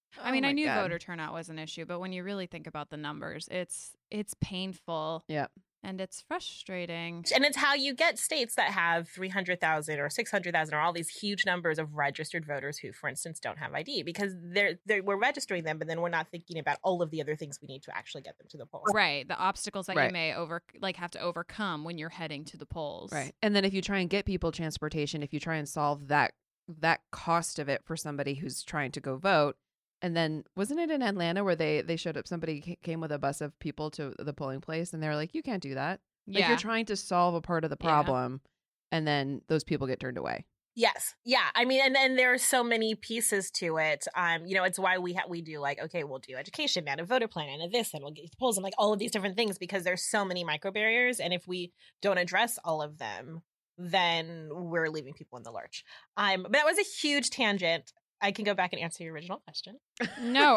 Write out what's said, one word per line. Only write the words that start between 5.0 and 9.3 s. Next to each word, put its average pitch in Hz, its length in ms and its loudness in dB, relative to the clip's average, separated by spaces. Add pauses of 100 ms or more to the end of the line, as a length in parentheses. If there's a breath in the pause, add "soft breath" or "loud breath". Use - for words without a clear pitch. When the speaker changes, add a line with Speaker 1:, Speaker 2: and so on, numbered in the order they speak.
Speaker 2:
Yep. 151 220 0 (320)
Speaker 1:
And 190 180 -8
it's - 260 -8
frustrating. 170 960 -6 (100)
Speaker 3:
And 269 120 6
it's 294 100 2
how 277 200 4
you 277 180 0
get 320 260 2
states 277 360 -2
that 214 160 2
have 170 360 2
three 185 220 -8
hundred 185 320 0